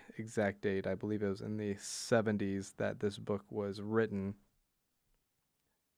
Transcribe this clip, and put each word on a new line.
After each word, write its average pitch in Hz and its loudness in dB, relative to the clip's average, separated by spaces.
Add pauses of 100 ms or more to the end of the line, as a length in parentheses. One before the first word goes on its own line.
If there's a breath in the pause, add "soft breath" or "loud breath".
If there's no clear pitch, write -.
(160)
exact 107 0
date. 95 0
I 95 0
believe 104 -2
it 101 2
was 98 -2
in 107 -4
the 104 -2
seventies 101 2
that 104 -2
this 104 0
book 107 -2
was 104 -4
written. 104 2 (1600)